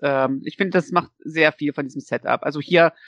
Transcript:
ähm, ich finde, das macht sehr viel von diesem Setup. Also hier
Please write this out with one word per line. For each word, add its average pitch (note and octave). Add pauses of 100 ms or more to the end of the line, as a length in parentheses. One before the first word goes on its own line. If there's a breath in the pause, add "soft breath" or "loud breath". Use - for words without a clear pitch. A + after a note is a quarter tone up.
ähm, C3+
ich -
finde, F#3
das E3+
macht F3
sehr D#3
viel D3
von C#3+
diesem C3
Setup. B2+
Also D3
hier E3 (160 soft breath)